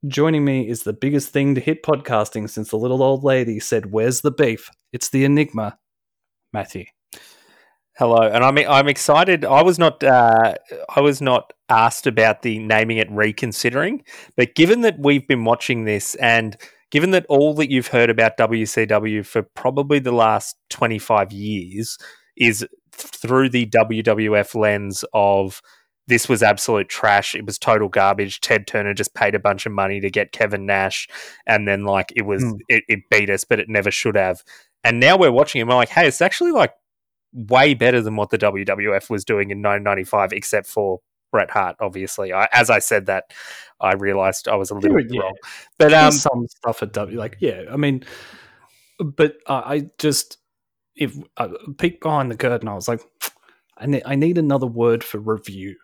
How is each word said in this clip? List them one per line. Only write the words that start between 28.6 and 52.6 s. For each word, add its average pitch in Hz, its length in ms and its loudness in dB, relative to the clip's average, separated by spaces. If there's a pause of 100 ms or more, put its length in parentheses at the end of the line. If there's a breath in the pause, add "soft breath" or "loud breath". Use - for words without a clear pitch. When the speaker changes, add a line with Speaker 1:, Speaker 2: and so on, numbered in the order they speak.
Speaker 2:
Turner 104 260 -4
just 101 220 -6
paid 104 200 0
a 101 40 0
bunch 101 260 -2
of 110 60 -6
money 98 300 -4
to 98 80 -4
get 98 240 -4
Kevin 101 320 -4
Nash, 98 420 -2 (400 loud breath)
and 104 180 2
then, 101 200 0
like, 98 280 -2
it 117 100 -4
was, 104 200 -2
Speaker 1:
Hmm. 113 140 -4 (100)
Speaker 2:
it, 117 220 2
it 107 100 -2 (100)
beat 104 200 2
us, 98 160 -2
but 110 160 0
it 110 80 -8
never 104 200 0
should 104 280 -2
have." 92 260 -2 (400 soft breath)
And 117 160 0
now 147 160 6
we're 175 160 6
watching 135 280 2
it, - 20 -2
and 113 80 -4
we're 123 80 4
like, 120 100 4
"Hey, 165 220 2
it's - 120 -2
actually, 339 300 0
like, 269 220 2 (580)
way 127 420 2
better 123 280 2
than 107 160 -4
what 104 140 -2
the 113 60 -2
W 98 280 0
W 101 280 -2
F 98 160 -4
was 101 140 -4
doing 101 260 -2
in 101 120 -10
nineteen 101 240 -2
ninety-five, 98 480 -2
except 101 340 -4
for 98 320 -4 (320)
Bret 120 200 -2
Hart, 92 280 -4
obviously." 95 540 -8
I, 98 180 0
as 120 180 4
I 110 100 4
said 101 260 -2
that, 95 280 -4 (460 loud breath)
I 95 140 0
realized 98 560 -2
I 110 80 0
was 95 140 -4
a - 20 -8
little 101 160 0
Speaker 1:
There 123 140 2
Speaker 2:
bit 113 100 -8
Speaker 1:
yeah. 113 80 -4
Speaker 2:
wrong. 95 140 -8 (440 loud breath)
But, 151 120 6
Speaker 1:
There 156 100 8
Speaker 2:
um, 151 60 8
Speaker 1:
was 147 140 2
some 120 280 -2
stuff - 340 -8
at 101 80 -12
W, 104 260 -8
like, 110 220 -10
yeah, 104 220 -4 (100)
I 131 60 -6
mean, 139 260 -2 (960 loud breath)
but, 151 380 -2 (100)
uh, 131 160 -2
I 147 260 -6 (100)
just, - 380 -2 (600)
if, 135 160 -4 (220)
uh, 110 140 -6 (280)
peek 175 220 -4
behind 143 320 -2
the 117 60 -10
curtain, 117 320 -2